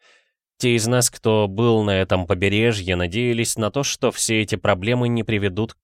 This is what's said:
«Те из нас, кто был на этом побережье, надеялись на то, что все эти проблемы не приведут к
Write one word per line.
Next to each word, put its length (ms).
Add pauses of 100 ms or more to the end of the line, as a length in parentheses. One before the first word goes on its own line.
(580)
«Те 180
из 100
нас, 240
кто 380
был 340
на 180
этом 280
побережье, 640
надеялись 600
на 160
то, 100
что 300
все 300
эти 120
проблемы 540
не 160
приведут 500
к 100